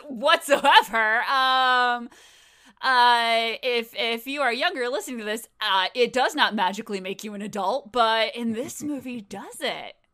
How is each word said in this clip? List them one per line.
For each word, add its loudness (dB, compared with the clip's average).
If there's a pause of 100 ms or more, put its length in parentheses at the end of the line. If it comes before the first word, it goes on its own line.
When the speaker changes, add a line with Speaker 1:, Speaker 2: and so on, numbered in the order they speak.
Speaker 1:
whatsoever. 4
Um, 2 (760)
uh, 4 (100)
if, -4
if -4
you -4
are 2
younger -2
listening -6
to -10
this, -6 (120)
uh, 2
it 2
does 0
not 2
magically -4
make -10
you -12
an -12
adult, -4
but 2
in -4
this -8
movie, -8
Speaker 2:
<laughs> -20
Speaker 1:
does -14
it? -8 (200)